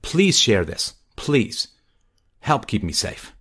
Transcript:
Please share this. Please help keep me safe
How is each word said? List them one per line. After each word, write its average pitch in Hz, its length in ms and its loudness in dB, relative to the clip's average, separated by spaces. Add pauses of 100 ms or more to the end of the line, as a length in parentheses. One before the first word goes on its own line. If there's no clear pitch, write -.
Please 185 380 4
share 95 260 4
this. - 300 -8 (200)
Please - 520 0 (720)
help - 260 0
keep 107 160 -2
me 82 120 -6
safe - 480 -8